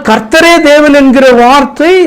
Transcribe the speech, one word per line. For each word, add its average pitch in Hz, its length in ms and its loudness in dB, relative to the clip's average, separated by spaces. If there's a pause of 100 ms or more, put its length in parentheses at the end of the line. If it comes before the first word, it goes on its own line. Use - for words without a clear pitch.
கர்த்தரே 320 600 -2
தேவன் 294 400 0
என்கிற 269 300 0
வார்த்தை 269 640 0 (140)